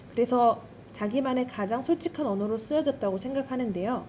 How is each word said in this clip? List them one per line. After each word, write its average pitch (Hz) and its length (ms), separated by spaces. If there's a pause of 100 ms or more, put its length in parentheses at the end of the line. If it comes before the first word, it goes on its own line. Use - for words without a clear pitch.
(120)
그래서 233 500 (320)
자기만의 254 540
가장 220 340
솔직한 311 460
언어로 208 300
쓰여졌다고 262 600
생각하는데요. 247 920